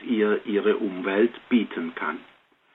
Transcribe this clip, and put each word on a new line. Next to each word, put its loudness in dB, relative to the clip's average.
ihr 2
ihre 2
Umwelt 0
bieten 0
kann. -4